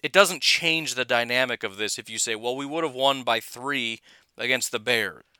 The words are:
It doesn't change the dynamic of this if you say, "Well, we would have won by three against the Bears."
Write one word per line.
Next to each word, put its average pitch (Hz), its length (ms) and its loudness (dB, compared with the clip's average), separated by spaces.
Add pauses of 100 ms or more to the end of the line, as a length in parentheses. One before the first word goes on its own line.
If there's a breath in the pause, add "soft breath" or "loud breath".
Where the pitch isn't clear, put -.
It 151 100 -4
doesn't 196 300 6
change 160 540 0
the 127 100 -2
dynamic 120 580 0
of 98 140 -6
this 104 220 -4
if 113 100 -16
you 110 80 -8
say, 113 180 -2
"Well, 120 200 -4
we 139 100 -6
would 156 180 -4
have 135 120 -4
won 135 260 4
by 117 180 2
three 120 600 -6 (360 soft breath)
against 123 360 -2
the 120 80 -4
Bears." 107 420 -2 (180)